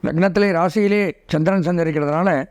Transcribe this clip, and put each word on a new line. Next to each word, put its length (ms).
லக்னத்திலே 500
ராசியிலே 460
சந்திரன் 360
சஞ்சரிக்கிறதுனால 720